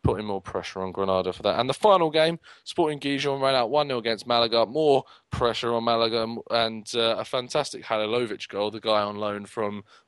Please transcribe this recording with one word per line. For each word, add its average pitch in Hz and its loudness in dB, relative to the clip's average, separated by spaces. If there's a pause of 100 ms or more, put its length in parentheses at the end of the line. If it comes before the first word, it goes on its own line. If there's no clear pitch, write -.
putting 107 0
more 98 -6
pressure - -8
on 95 -4
Granada 92 0
for - -10
that. 101 2
And 123 0
the 135 -2
final 185 4
game, 160 2 (240)
Sporting 151 -2
Gijon 139 -2
ran 135 2
out 120 2
one 147 0
nil 127 -2
against 110 -4
Malaga. 117 2
More 135 4 (260)
pressure 120 0
on 117 0
Malaga, 113 0 (140)
and, 113 -2
uh, 113 2
a 117 -6
fantastic 131 -4
Halilovic 110 -2
goal, 104 -2
the 107 -12
guy 107 2
on 104 -4
loan 104 -4
from 104 -6 (240)